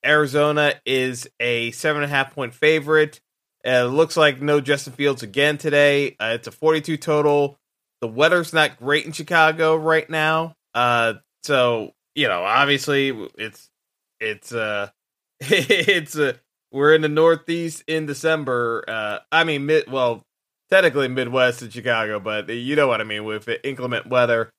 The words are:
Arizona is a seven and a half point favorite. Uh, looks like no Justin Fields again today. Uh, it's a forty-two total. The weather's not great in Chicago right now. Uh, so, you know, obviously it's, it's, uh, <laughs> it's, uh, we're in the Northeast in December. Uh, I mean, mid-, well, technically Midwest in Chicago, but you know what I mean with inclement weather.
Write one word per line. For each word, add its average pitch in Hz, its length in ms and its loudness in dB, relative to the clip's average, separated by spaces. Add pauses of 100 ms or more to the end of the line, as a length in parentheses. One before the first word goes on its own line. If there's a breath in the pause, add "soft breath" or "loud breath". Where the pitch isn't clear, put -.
Arizona 147 680 2 (100)
is 127 440 -4 (120)
a 117 300 -2
seven 147 320 -2
and 143 60 -6
a 143 60 -4
half 135 180 -2
point 123 200 -8
favorite. 151 680 2 (480)
Uh, 127 160 4
looks 143 320 0
like 147 260 2
no 147 200 2
Justin 135 320 -4
Fields 139 300 -2
again 139 340 -2
today. 143 640 2
Uh, 113 140 -2
it's 117 120 -10
a 110 40 -14
forty-two 156 440 -2
total. 147 600 0 (420)
The 120 80 -6
weather's 160 460 2
not 147 260 0
great 143 260 -2
in 160 60 -12
Chicago 160 640 2
right 160 340 0
now. 160 440 -2 (200)
Uh, 117 420 2 (280)
so, 120 480 0 (240)
you 139 140 0
know, 90 140 0
obviously 139 680 2 (280)
it's, - 320 -14 (520)
it's, 110 320 -8
uh, 107 340 -4 (280)
<laughs> - 260 -20
it's, 170 760 0
uh, 139 200 0 (340)
we're 147 240 4
in 156 60 4
the 151 80 0
Northeast 165 800 0
in 160 180 -4
December. 131 840 -2
Uh, 107 300 -6 (160)
I 165 100 4
mean, 147 220 -2
mid-, 151 260 0
well, 123 320 -2 (460)
technically 143 400 2
Midwest 127 520 0
in 113 100 -16
Chicago, 110 500 -2
but 107 260 -6
you 123 300 -4
know 147 100 4
what 113 140 0
I - 20 -4
mean 107 220 -8
with 107 240 -8 (160)
inclement 123 420 -6
weather. 117 520 2